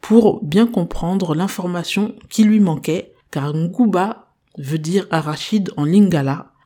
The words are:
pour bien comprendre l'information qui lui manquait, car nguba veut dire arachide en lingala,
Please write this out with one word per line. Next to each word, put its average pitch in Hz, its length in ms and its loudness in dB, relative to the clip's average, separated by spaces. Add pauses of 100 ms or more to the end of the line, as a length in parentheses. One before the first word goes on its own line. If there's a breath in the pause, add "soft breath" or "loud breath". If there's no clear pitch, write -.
pour - 420 4
bien 180 240 2
comprendre 175 680 -2
l'information 180 800 -4 (160)
qui 214 140 4
lui 214 160 4
manquait, 160 520 0 (180)
car 147 240 -4
nguba 185 760 -2 (240)
veut 147 220 -6
dire 175 320 -2
arachide 160 640 -4
en 147 80 -2
lingala, 160 720 0 (120)